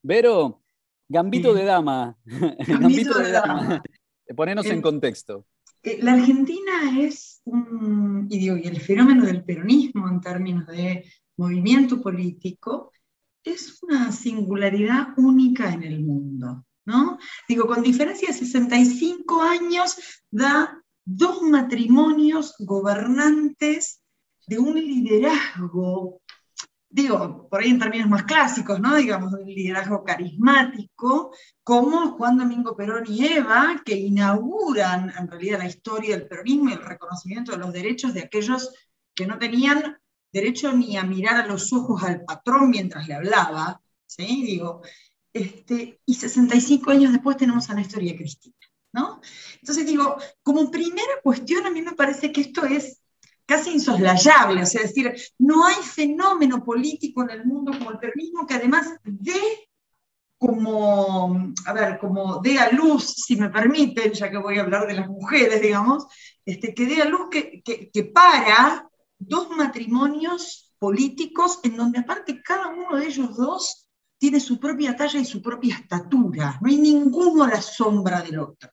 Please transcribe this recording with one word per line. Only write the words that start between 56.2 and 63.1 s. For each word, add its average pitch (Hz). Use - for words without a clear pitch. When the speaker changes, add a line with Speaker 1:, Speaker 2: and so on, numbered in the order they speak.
Speaker 2:
político 247
en 240
el 226
mundo 277
como 220
el 214
peronismo 285
que 277
además 294
dé 359
como, 202
a 208
ver, 202
como 190
dé 262
a 233
luz, 302
si -